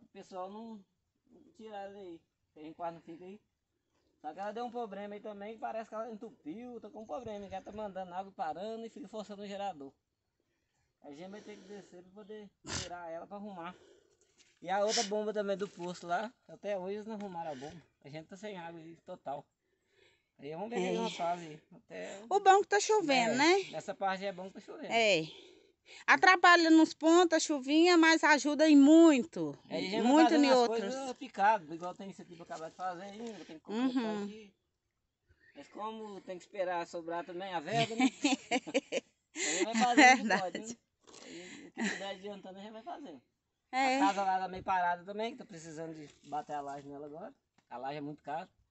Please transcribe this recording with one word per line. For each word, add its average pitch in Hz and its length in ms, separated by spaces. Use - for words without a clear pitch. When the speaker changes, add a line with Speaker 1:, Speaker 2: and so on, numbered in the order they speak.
Speaker 1:
pessoal 185 380
não, 214 340
não - 260
tirar 214 320
ela 196 100
aí, 175 220
que 156 80
a - 20
gente 156 140
quase 170 180
não 165 80
fica 165 220
aí. 196 160
Só 151 120
que 151 80
ela 208 120
deu 233 120
um 240 60
problema 208 440
aí 208 60
também, 208 340
que 220 60
parece 226 280
que - 60
ela 226 160
entupiu, 220 720
tá 214 80
com 208 140
um 220 40
problema, 220 420
já 190 120
tá 190 120
mandando 190 420
água 196 200
parando 208 520
e - 20
fica 220 200
forçando 208 340
o 208 40
gerador. 190 460
A 143 80
gente 156 200
vai 208 120
ter 208 140
que 190 120
descer 180 360
pra 185 80
poder 208 260
tirar 175 300
ela 165 160
pra 185 100
arrumar. 185 380
E 165 80
a 202 120
outra 226 200
bomba 208 320
também 196 240
do 196 100
poço 180 380
lá, 214 260
até 190 300
hoje 185 160
eles 208 120
não 220 100
arrumaram 180 360
a - 20
bomba. 147 280
A 147 60
gente 156 180
tá 196 100
sem 208 200
água 170 240
aí, 165 240
total. 165 400
Aí 143 160
vamos 196 160
ver 233 60
o - 20
que 185 60
Speaker 2:
É. 185 40
Speaker 1:
eles 202 120
vão 226 100
fazer 175 360
aí, 156 140
até 196 540
Speaker 2:
O 392 100
bom 392 220
que - 60
tá 415 120
chovendo, 285 520
Speaker 1:
É, 240 40
Speaker 2:
né? 339 260
Speaker 1:
nessa - 220
parte 190 300
é 202 80
bom 180 160
que 190 60
tá 240 60
chovendo. - 320
Speaker 2:
É. 202 360
Atrapalha 349 640
nos 320 240
pontos, 330 420
a 320 40
chuvinha, 311 580
mas 320 260
ajuda 294 440
em 294 80
muito. 277 800
Speaker 1:
É, 151 80
a 165 40
gente 185 120
vai 220 100
Speaker 2:
Muito 285 220
Speaker 1:
fazendo 311 200
Speaker 2:
em 269 60
Speaker 1:
as 262 60
Speaker 2:
outros. 233 240
Speaker 1:
coisas 269 200
picado, 202 600
igual 175 200
tem 196 160
isso 180 120
aqui 170 120
pra 165 100
acabar 160 260
de - 60
fazer 180 280
ainda, 202 400
tem 160 140
que - 60
completar 247 380
Speaker 2:
Uhum. 214 220
Speaker 1:
aqui. 208 300
Mas 277 140
como 214 540
tem 185 160
que - 60
esperar 180 420
sobrar 170 380
também 185 280
a 165 80
verba, 220 360
né? 254 120
Speaker 2:
<laughs> - 960
Speaker 1:
A - 40
gente 370 240
vai 226 100
fazendo 247 300
o 254 120
que - 120
Speaker 2:
Verdade. 190 140
Speaker 1:
pode, 180 160
né? 226 180
Aí, - 420
o 175 60
que 214 180
puder 190 180
adiantando, 190 500
a 196 40
gente 214 100
vai 220 100
fazendo. 262 400
Speaker 2:
É. 262 240
Speaker 1:
A 269 100
casa 202 180
lá 190 140
tá 185 100
meio 185 140
parada 175 420
também, 208 280
que 269 60
tá 214 60
precisando 165 500
de 151 140
bater 147 260
a 147 60
laje 139 280
nela 143 180
agora. 175 280
A 120 80
laje 135 220
é - 20
muito 147 220
cara. 165 260